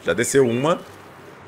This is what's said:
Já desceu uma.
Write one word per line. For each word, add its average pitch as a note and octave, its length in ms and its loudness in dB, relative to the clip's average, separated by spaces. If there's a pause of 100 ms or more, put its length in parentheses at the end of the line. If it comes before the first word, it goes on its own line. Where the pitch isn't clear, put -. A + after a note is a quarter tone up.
Já E2+ 100 0
desceu A#2+ 340 2
uma. C3 320 0 (680)